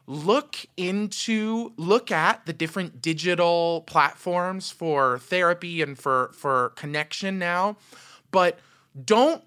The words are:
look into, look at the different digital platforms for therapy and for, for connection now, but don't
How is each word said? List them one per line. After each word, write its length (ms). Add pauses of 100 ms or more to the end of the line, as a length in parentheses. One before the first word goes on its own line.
look 500 (200)
into, 1000
look 340
at 360
the 80
different 480
digital 840
platforms 840
for 480
therapy 640
and 180
for, 340
for 420
connection 600
now, 380 (560)
but 280 (460)
don't 420